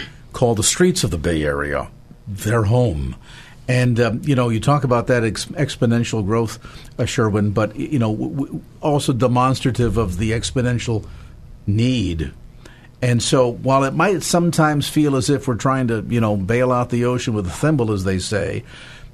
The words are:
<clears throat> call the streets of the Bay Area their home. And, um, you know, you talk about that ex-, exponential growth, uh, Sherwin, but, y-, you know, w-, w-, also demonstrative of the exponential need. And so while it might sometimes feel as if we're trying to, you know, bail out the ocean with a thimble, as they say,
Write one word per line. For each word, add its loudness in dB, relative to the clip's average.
<clears throat> -20
call 2
the 0
streets 2
of 0
the -4
Bay 0
Area -2
their 0
home. 0
And, 2
um, 0
you 2
know, 2
you 0
talk 2
about 2
that 2
ex-, -2
exponential 0
growth, -2
uh, -2
Sherwin, 2
but, -2
y-, -6
you 2
know, 0
w-, -4
w-, -6
also 0
demonstrative 2
of 0
the 0
exponential -2
need. 0
And 2
so 4
while 2
it -2
might 0
sometimes 2
feel 2
as 0
if 0
we're 0
trying 0
to, -2
you 0
know, 2
bail 0
out 0
the 0
ocean -2
with -2
a -6
thimble, 0
as 0
they 0
say, -4